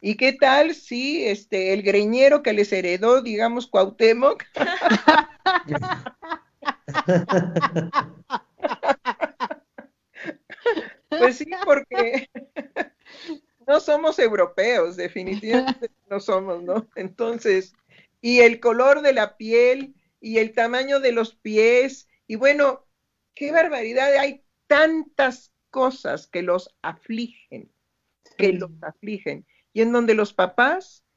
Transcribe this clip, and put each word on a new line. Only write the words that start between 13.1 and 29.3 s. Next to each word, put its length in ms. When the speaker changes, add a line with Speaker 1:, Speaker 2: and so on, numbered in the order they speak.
Speaker 1:
no 120
somos 400
europeos, 760
definitivamente 1000
Speaker 3:
<laughs> 120
Speaker 1:
no 100
somos, 440
¿no? 320
Entonces, 800
y 200
el 180
color 420
de 120
la 240
piel, 580
y 160
el 160
tamaño 480
de 100
los 240
pies, 720
y 80
bueno, 500
qué 160
barbaridad, 680
hay 260
tantas 840
cosas 580
que 140
los 280
afligen, 880
que 100
Speaker 3:
Sí. 60
Speaker 1:
los 180
afligen, 640